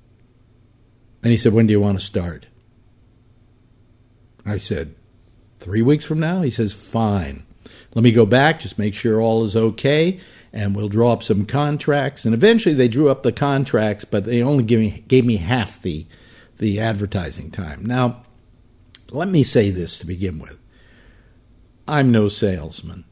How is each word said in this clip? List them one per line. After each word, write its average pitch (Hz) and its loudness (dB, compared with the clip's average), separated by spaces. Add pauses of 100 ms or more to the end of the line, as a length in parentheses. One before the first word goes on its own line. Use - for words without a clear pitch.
(1200)
And 117 2
he 117 4
said, 104 2
"When 113 4
do 107 4
you 104 4
want 101 2
to - -8
start?" 87 -6 (2000)
I 104 -4
said, 78 -6 (640)
"Three 104 -2
weeks 147 2
from 156 -4
now?" 175 -2
He 151 0
says, 113 -2
"Fine. 95 -2 (520)
Let 113 0
me 120 8
go 113 6
back, 139 4
just - -12
make 104 -2
sure 110 0
all 113 2
is 101 -2
okay, 147 0 (340)
and 101 -4
we'll 104 -4
draw 113 2
up - -2
some 104 0
contracts." 143 -2
And 113 2
eventually 196 4
they 127 4
drew 135 2
up - -2
the 120 0
contracts, 123 -2
but 101 -2
they 120 0
only 135 2
gave 113 2
me, 107 -2
gave 127 4
me 117 2
half 98 -4
the, 80 -8 (500)
the 104 -2
advertising 98 -4
time. 80 -12
Now, 123 -2 (880)
let 170 -4
me 170 4
say 107 2
this 90 -8
to 85 -16
begin 87 -8
with. - -18 (1300)
I'm 139 2
no 107 4
salesman. 87 -6